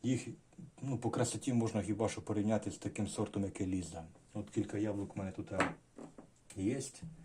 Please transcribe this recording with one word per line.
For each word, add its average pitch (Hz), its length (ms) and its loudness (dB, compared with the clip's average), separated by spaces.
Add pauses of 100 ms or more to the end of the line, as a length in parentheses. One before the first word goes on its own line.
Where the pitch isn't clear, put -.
їх, 123 240 2 (540)
ну, 131 160 -2
по 113 120 0
красоті 123 440 2
можна 113 280 4
хіба 107 280 2
що - 120 -4
порівняти 104 500 2
з - 60 -8
таким 101 300 -2
сортом, 104 360 0
як 95 180 -2
Еліза. 90 440 0 (280)
От 104 160 -4
кілька 104 280 0
яблук 101 380 0
у - 40 -2
мене 95 120 0
тут, - 200 -6
а, 92 220 2 (840)
є, 113 260 2 (440)